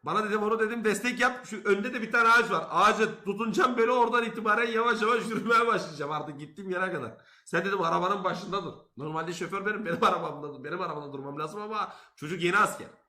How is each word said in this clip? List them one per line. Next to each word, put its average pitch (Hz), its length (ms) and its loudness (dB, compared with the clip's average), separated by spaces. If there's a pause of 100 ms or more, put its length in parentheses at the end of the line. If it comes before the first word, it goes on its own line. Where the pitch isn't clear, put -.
Bana," 185 220 0
dedim, 208 180 0
"onu," 214 160 2
dedim, 220 260 -2
"destek 220 360 0
yap. 254 260 0
Şu - 180 -10
önde 208 300 2
de 240 80 -4
bir 226 100 -4
tane 233 160 6
ağaç 233 220 6
var. 160 200 0
Ağaca 202 540 2
tutunacağım 226 520 0
böyle, 226 160 4
oradan 233 320 4
itibaren 220 460 0
yavaş 233 320 2
yavaş 220 260 2
yürümeye 226 380 4
başlayacağım 160 460 -2
artık 147 260 -6
gittiğim 185 320 -12
yere 180 220 -2
kadar. 131 200 -6 (320)
Sen," 175 200 0
dedim, 196 180 0
"arabanın 175 420 0
başında 180 400 -4
dur. 139 80 -8 (240)
Normalde 160 360 -6
şoför 190 340 -6
benim, 208 200 -2
benim 170 180 0
arabamda 151 500 -2
dur. 131 100 -14
Benim 165 160 -6
arabada 151 320 -8
durmam 143 260 -10
lazım 156 240 -8
ama 214 300 -6 (240)
çocuk 165 260 -6
yeni 175 160 2
asker." 196 280 0 (220)